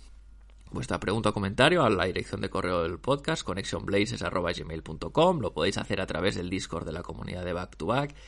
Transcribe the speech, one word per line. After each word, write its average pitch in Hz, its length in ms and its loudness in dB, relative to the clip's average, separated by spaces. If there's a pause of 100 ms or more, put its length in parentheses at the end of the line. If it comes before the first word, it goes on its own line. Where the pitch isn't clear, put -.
(720)
vuestra 101 300 -2
pregunta 107 300 2
o - 20 0
comentario 123 520 4
a 113 40 6
la 92 160 4
dirección 98 360 -2
de 98 80 -2
correo 90 340 2
del 85 160 -2
podcast, 143 460 0
connectionblazers 98 800 0
arroba 90 300 0
gmail 82 300 -6
punto 80 280 -8
com. 170 300 6
Lo 92 140 -2
podéis 92 240 2
hacer 95 240 -2
a 92 40 -4
través 90 280 2
del 90 160 -4
Discord 92 340 -2
de 82 80 -6
la 82 100 -4
comunidad - 440 -6
de 87 80 0
Back 90 220 -6
to 80 100 -6
Back 139 280 0 (140)